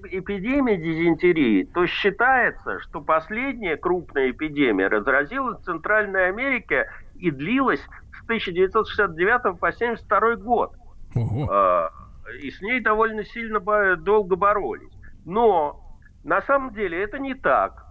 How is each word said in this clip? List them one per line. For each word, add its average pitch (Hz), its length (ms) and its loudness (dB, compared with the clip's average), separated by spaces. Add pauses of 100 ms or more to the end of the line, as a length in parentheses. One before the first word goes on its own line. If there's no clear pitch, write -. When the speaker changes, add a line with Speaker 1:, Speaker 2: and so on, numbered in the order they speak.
(100)
Speaker 1:
эпидемии 202 680 0
дизентерии, 160 880 4
то 175 220 0
считается, 208 920 0
что - 200 -12
последняя 208 760 -2
крупная 147 560 0
эпидемия 127 560 0
разразилась 143 720 0
в - 40 -20
Центральной 190 640 0
Америке 208 600 -2 (280)
и 180 140 -2
длилась 175 520 0 (380)
с - 60 -20
тысяча 220 240 -4
девятьсот 190 380 2
шестьдесят 190 260 0
девятого 208 400 0
по 175 160 -2
семьдесят 233 360 -4
второй 220 320 2
год. 196 340 0 (420)
Speaker 2:
Ого. 117 380 -2
Speaker 1:
А, 90 380 4 (520)
и 135 80 -10
с - 120 -16
ней 247 180 -2
довольно 220 460 0
сильно 220 340 -6
бо-, 202 360 2
долго 185 380 2
боролись. 185 560 0 (340)
Но 180 560 2 (440)
на 175 180 0
самом 269 300 0
деле 190 280 -4
это 214 200 -6
не 269 140 -6
так 113 560 0